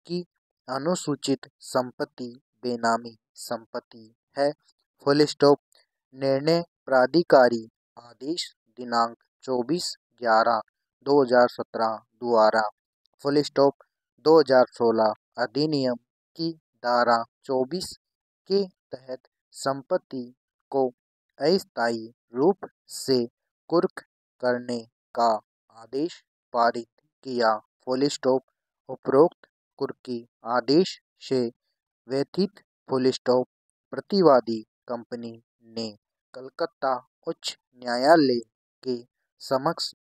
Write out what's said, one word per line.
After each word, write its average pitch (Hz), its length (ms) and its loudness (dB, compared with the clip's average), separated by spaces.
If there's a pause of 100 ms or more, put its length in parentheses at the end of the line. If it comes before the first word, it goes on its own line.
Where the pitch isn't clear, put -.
कि 175 180 -8 (420)
अनुसूचित 139 800 -4 (160)
संपत्ति 127 640 -6 (360)
बेनामी 117 520 -4 (220)
संपत्ति 113 760 -14 (240)
है। 143 140 0 (540)
full 147 200 4
stop। 143 340 2 (560)
निर्णय 139 480 0 (220)
प्राधिकारी 127 840 4 (320)
आदेश 127 480 -12 (300)
दिनांक 120 380 -2 (280)
चौबीस 131 520 -4 (240)
ग्यारह 113 420 2 (440)
दो 143 180 4
हज़ार 123 260 4
सत्रह 113 460 -6 (240)
द्वारा। 110 420 4 (600)
फुल 143 180 0
स्टॉप। 139 320 2 (520)
दो 160 140 6
हज़ार 127 340 4
सोलह 113 400 0 (240)
अधिनियम 131 580 -2 (440)
की 165 120 -6 (320)
धारा 120 400 2 (200)
चौबीस 135 520 -6 (540)
के 196 160 0
तहत 131 560 -16 (340)
संपत्ति 139 680 -6 (480)
को 135 160 0 (520)
अस्थायी 117 720 -2 (220)
रूप 151 340 -2 (220)
से 127 360 -2 (440)
कुर्क 175 360 -2 (360)
करने 123 380 -4 (360)
का 117 160 2 (460)
आदेश 131 440 -8 (320)
पारित 120 340 0 (380)
किया। 117 300 0 (280)
फुल 131 260 -2
स्टॉप। 131 340 0 (460)
उपरोक्त 135 580 2 (320)
कुर्की 127 460 -10 (240)
आदेश 123 500 0 (220)
से 131 200 -2 (640)
व्यथित। 139 560 -4 (260)
फुल 131 220 0
स्टॉप। 127 360 0 (460)
प्रतिवादी 127 680 2 (260)
कंपनी 117 440 -12 (360)
ने 113 220 -10 (440)
कलकत्ता 135 640 -6 (320)
उच्च - 300 -10 (180)
न्यायालय 127 640 4 (440)
के 127 140 -4 (440)
समक्ष 139 520 -4 (240)